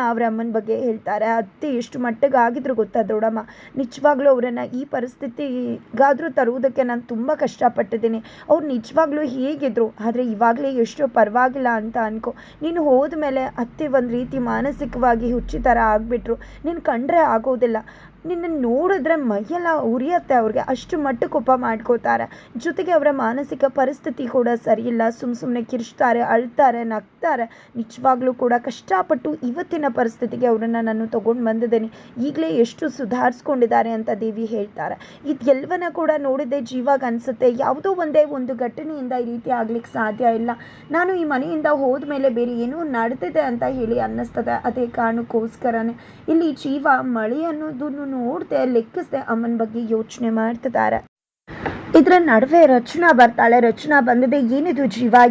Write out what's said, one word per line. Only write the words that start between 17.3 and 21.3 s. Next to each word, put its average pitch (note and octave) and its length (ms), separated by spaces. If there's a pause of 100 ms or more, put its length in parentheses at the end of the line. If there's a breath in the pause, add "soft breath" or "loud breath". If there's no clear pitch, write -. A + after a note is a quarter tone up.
ನಿನ್ನನ್ನು E4+ 320
ನೋಡಿದ್ರೆ D4+ 580
ಮೈಯೆಲ್ಲ C4+ 520 (120)
ಉರಿಯತ್ತೆ C4 540
ಅವ್ರಿಗೆ, A3+ 260
ಅಷ್ಟು C4 380
ಮಟ್ಟಕ್ಕೆ C#4+ 360